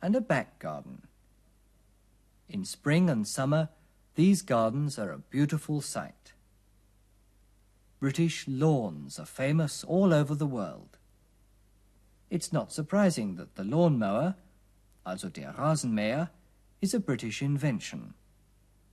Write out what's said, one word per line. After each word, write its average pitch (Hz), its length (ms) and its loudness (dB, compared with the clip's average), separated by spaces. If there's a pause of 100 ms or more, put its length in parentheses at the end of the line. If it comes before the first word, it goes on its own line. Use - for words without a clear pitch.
and 196 140 2
a 254 60 0
back - 380 -2
garden. 73 420 -10 (1500)
In 95 160 -6
spring 165 460 2
and 107 180 0
summer, 147 400 0 (480)
these 180 260 6
gardens 127 560 0
are 101 140 -4
a 71 80 -10
beautiful 147 600 -2
sight. - 540 -10 (1700)
British 156 480 0
lawns 123 720 0
are - 80 -12
famous 147 560 0
all 185 280 4
over 147 220 4
the 147 140 -2
world. 92 500 -8 (1300)
It's 175 200 -4
not 120 220 -2
surprising 151 600 2
that 85 180 -14
the 95 100 -10
lawnmower, 135 680 2 (720)
also 95 240 -6
der 73 260 -12
Rasenmäher, 127 760 0 (500)
is 196 140 0
a 233 40 2
British 117 440 -4
invention. 139 720 -4 (760)